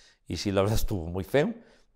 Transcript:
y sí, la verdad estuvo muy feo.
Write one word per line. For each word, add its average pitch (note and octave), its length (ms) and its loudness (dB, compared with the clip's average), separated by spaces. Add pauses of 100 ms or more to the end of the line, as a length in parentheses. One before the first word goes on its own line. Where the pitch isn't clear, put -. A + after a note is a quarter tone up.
(280)
y F2+ 100 -6
sí, G2+ 140 -2
la G2 100 2
verdad G#2 140 2
estuvo G2 320 0
muy F2+ 160 -4
feo. D#3 300 2 (420)